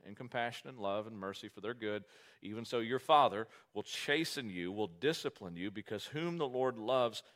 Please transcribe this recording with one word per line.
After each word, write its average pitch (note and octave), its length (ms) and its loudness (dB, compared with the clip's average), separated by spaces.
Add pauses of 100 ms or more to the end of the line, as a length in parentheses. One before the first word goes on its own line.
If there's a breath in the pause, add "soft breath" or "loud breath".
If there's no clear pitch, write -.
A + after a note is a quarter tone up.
in G2+ 80 -12
compassion A#2+ 540 -4
and C3 100 -12
love G#2 280 0
and A2+ 120 -10
mercy G2 300 -6
for G2 140 -18
their G#2+ 100 -2
good, G#2 320 -2 (380 soft breath)
even A2 240 -6
so A#2+ 140 0
your A#2 180 0
father A#2 500 6 (240 loud breath)
will G#2 100 -4
chasten C#3+ 680 0
you, F2+ 200 -2
will G#2 200 -2 (100)
discipline C3 560 -2
you, F#2 140 -4
because G#2 340 -6
whom E3+ 320 -4
the D#3 100 0
Lord B2+ 300 2
loves, A#2 460 2 (140)